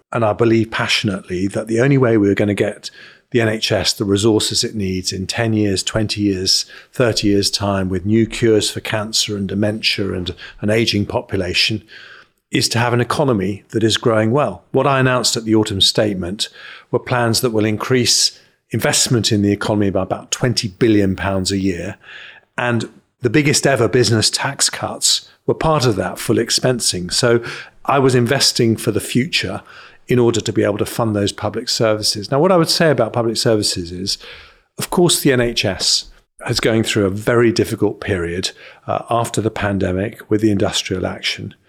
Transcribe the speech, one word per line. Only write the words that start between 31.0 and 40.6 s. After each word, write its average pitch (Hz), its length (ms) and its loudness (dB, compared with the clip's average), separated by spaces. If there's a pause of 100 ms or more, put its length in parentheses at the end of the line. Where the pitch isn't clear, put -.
those 101 160 0
public 110 380 -6
services. 107 600 0
Now, 135 80 0
what 180 140 4
I 185 60 6
would 165 120 4
say 165 220 2
about 117 220 0
public 113 240 0
services 104 560 0
is, 95 240 -6 (600)
of - 120 -8
course, 175 320 2
the 143 100 4
N 123 80 4
H 120 240 0
S - 480 -2 (380)
is 120 100 -2
going 113 240 2
through 104 220 0
a 95 40 2
very 117 440 2
difficult 104 480 -2
period, 90 500 -4 (340)
uh, 104 240 -4
after 117 300 -2
the 107 100 0
pandemic 95 800 -4
with 104 120 0
the 110 100 4
industrial 95 540 -2